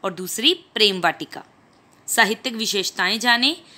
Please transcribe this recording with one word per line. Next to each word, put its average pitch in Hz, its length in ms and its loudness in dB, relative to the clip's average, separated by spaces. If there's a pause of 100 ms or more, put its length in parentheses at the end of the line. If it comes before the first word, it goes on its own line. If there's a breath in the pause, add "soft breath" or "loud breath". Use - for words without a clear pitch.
और 190 100 -4
दूसरी 185 400 -2
प्रेम 208 460 0
वाटिका। 165 440 -2 (640)
साहित्यिक 226 480 0
विशेषताएं 202 640 -2
जानें। 240 420 2 (160 loud breath)